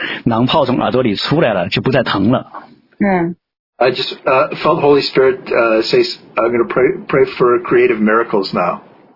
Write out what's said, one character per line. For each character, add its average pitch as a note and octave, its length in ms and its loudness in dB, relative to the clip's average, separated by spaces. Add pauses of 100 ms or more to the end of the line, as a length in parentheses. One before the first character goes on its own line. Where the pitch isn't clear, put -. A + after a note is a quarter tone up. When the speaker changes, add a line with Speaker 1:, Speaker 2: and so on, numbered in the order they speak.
(240)
Speaker 1:
囊 A#2 220 0
泡 D#3 180 2
从 B2+ 140 -2
耳 G#2+ 120 -2
朵 B2+ 120 0
里 A2+ 120 0
出 C#3+ 260 -2
来 B2 140 2
了， F2+ 140 -2
就 A2+ 140 -2
不 C3 100 0
再 C3 100 2
疼 G2+ 300 0
了。 D#2+ 180 -2 (480)
Speaker 2:
嗯。 F3+ 380 -2 (400)
Speaker 3:
I B2+ 160 0
just, - 320 -6
uh, C#3 320 0
felt E3 260 0
Holy C#3+ 180 4
Spirit, C3 440 0
uh, A2+ 360 0
say, B2 220 0
s-, - 160 -4 (160)
I'm A2+ 160 0
gonna A#2 180 0
pray, C3+ 380 0
pray C3+ 180 2
for B2 380 0
creative B2 360 2
miracles G#2+ 540 0
now. F2+ 280 -2 (360)